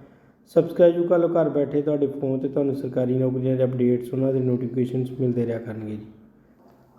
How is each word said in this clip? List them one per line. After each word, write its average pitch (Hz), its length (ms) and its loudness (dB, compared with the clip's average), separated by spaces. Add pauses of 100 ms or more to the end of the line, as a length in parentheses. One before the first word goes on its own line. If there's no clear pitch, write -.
(460)
ਸਬਸਕ੍ਰਾਈਬ 170 500 4
ਵੀ 170 120 0
ਕਰ 175 100 4
ਲਓ। 165 100 2
ਘਰ 165 200 2
ਬੈਠੇ 143 340 0
ਤੁਹਾਡੇ 143 240 0
ਫੋਨ 135 320 -2
'ਤੇ 135 100 -4
ਤੁਹਾਨੂੰ 139 260 -2
ਸਰਕਾਰੀ 127 400 -2
ਨੌਕਰੀਆਂ 127 420 0
ਦੇ 127 80 2
ਅਪਡੇਟਸ, 123 480 0
ਉਹਨਾਂ 131 200 0
ਦੇ 131 80 0
ਨੋਟੀਫਿਕੇਸ਼ਨਸ 127 800 -2
ਮਿਲਦੇ 120 260 0
ਰਿਹਾ 113 120 -4
ਕਰਨਗੇ 107 320 -10
ਜੀ। 107 80 -8 (1000)